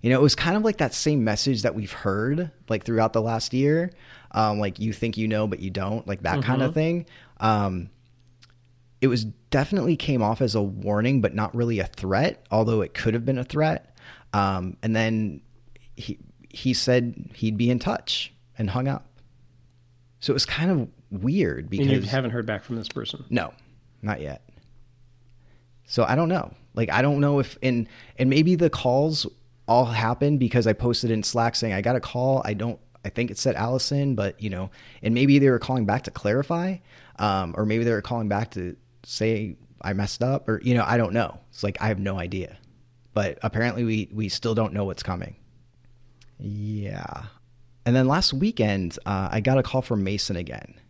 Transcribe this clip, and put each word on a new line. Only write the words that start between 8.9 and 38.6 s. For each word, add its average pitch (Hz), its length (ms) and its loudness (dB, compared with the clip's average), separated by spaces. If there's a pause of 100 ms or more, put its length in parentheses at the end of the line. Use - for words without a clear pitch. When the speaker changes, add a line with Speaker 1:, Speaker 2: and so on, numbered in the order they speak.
Speaker 1:
it 131 80 4
was 120 160 2 (260)
definitely 160 460 2
came 131 260 0
off 110 200 2
as 107 120 0
a 110 80 2
warning, 104 600 0
but - 120 0
not 104 200 -2
really 117 240 0
a 92 80 0
threat, 98 640 -2
although 110 320 2
it - 100 -4
could 110 220 0
have 117 100 -2
been 131 140 0
a 123 60 -4
threat. 156 520 -2 (380)
Um, 95 480 0
and 113 120 0
then 110 460 0 (560)
he, - 220 -10 (320)
he - 240 -2
said 123 600 0
he'd 110 220 -2
be 117 140 2
in 123 80 2
touch - 520 -4 (280)
and 107 100 -2
hung 123 200 -2
up. - 180 -6 (1120)
So - 120 -2
it - 20 4
was - 100 0
kind 165 260 -2
of 147 160 0 (240)
weird 98 640 -2
Speaker 2:
And 98 80 -2
you 139 60 2 (100)
Speaker 1:
because 123 140 -2
Speaker 2:
haven't 127 220 -2
heard 120 120 -4
back 107 180 -4
from 120 140 -8
this 110 120 -8
person? - 420 -10
Speaker 1:
No, 90 240 -4 (480)
not 104 180 -6
yet. 71 220 -10 (1400)
So 120 180 0
I - 100 0
don't 160 140 2
know. 165 240 -2 (220)
Like, 113 180 -2
I 95 80 2
don't 143 200 2
know 143 200 4
if, - 220 -4
and, 120 260 0 (300)
and 127 100 4
maybe 156 260 6
the 165 140 4
calls 139 580 0 (400)
all 120 200 6
happened 117 540 2
because 120 260 4
I 110 80 4
posted 120 360 0
in 110 120 0
Slack 117 340 0
saying, 113 160 -2
"I 95 80 0
got 120 160 2
a 120 40 0
call." 131 440 0
I 107 80 -4
don't, 110 260 -4 (240)
I 101 60 -8
think 117 220 -2
it 101 80 -12
said - 160 0
Allison, 131 600 0
but, 101 280 -2
you 107 80 -4
know, 92 180 -6 (340)
and 110 120 2
maybe 139 240 6
they 139 100 6
were 123 100 4
calling 123 280 -2
back 107 180 0
to - 60 -8
clarify, 170 680 -2 (420)
um, 95 380 0
or 104 80 0
maybe 110 200 2
they 117 80 2
were 101 100 0
calling 117 260 -4
back 101 240 0
to 90 240 -6 (280)